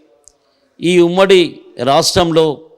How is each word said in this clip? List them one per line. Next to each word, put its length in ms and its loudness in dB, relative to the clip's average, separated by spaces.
ఈ 200 0
ఉమ్మడి 600 0
రాష్ట్రంలో 800 -2